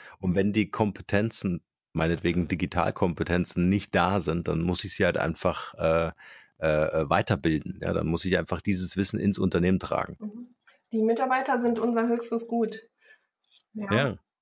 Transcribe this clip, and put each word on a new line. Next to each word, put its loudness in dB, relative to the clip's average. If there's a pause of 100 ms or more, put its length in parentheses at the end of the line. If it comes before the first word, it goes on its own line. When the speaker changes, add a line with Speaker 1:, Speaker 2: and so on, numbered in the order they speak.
(200)
Speaker 1:
Und 0
wenn 4
die 2
Kompetenzen, 0 (320)
meinetwegen 2
Digitalkompetenzen, 0
nicht 0
da 4
sind, -2
dann 0
muss -2
ich -6
sie 2
halt 2
einfach, -2
äh, 2 (480)
äh, 2
weiterbilden. 0
Ja, -2
dann 0
muss -2
ich 2
einfach -2
dieses -2
Wissen -2
ins 0
Unternehmen 2
tragen. -4
Speaker 2:
Mhm. -12 (360)
Die 0
Mitarbeiter 0
sind 0
unser 0
höchstes -2
Gut. -2 (840)
Ja. -8
Speaker 1:
Ja, 0 (240)